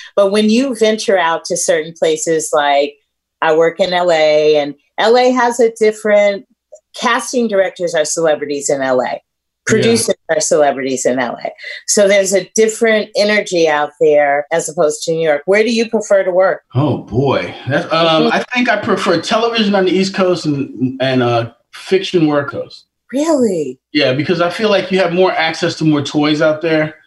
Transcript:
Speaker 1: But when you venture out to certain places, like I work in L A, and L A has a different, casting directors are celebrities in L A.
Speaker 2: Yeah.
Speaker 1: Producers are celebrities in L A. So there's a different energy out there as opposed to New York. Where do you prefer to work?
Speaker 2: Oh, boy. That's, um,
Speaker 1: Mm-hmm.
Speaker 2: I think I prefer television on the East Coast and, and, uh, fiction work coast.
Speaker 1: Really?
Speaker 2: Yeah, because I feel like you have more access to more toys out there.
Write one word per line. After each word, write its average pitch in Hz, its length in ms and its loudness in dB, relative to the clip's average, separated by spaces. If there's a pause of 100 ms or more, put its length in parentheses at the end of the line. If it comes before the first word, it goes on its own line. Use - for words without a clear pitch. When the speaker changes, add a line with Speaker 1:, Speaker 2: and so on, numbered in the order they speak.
(160)
Speaker 1:
But 202 160 4
when 214 180 2
you 247 260 0
venture 220 420 0
out 165 280 -2
to 180 120 -4
certain 165 400 -2
places, 160 560 -2
like 143 420 0 (460)
I 156 140 2
work 165 240 2
in 185 140 0
L 175 180 2
A, 151 460 4
and 143 180 -2 (220)
L 220 200 4
A 254 140 4
has 240 280 0
a 226 200 4
different, 208 640 2 (500)
casting 247 520 -2
directors 180 480 -2
are 151 100 2
celebrities 147 640 -2
in 139 120 -2
L 131 200 0
A. 120 40 -2 (640)
Speaker 2:
Yeah. - 80 2
Speaker 1:
Producers 220 380 0 (140)
are 160 120 0
celebrities 135 640 0
in 127 140 0
L 120 240 -4
A. - 80 -8 (360)
So 202 200 2
there's 196 260 2
a 185 220 -2
different 220 600 0
energy 202 540 0
out 147 220 -2 (100)
there 147 500 2
as 160 160 -2
opposed 151 360 -2
to - 80 -2
New 165 120 -2
York. 147 220 0
Where 208 180 2
do 240 80 0
you 226 180 -2
prefer 208 340 0
to 190 80 -2
work? 180 320 0 (120)
Speaker 2:
Oh, 127 240 0
boy. 127 560 -2 (140)
That's, 165 240 -2
um, 160 300 2
Speaker 1:
Mm-hmm. 156 100 2
Speaker 2:
I 185 100 0 (100)
think 247 160 0
I 214 120 2
prefer 190 400 0
television 226 540 0
on 190 100 2
the 180 60 2
East 190 220 0
Coast 180 320 0
and, 135 560 -4
and, 131 220 0
uh, 117 300 -2 (200)
fiction 185 540 0
work 147 240 0
coast. - 340 -12 (280)
Speaker 1:
Really? 233 680 0 (140)
Speaker 2:
Yeah, 139 200 2
because 160 280 -2
I 175 80 0
feel 214 200 -2
like 185 220 0
you 190 80 2
have 175 140 0
more 185 180 4
access 160 440 -2
to 160 100 -4
more 151 160 2
toys 147 400 -2
out 156 200 0
there. 156 340 0 (120)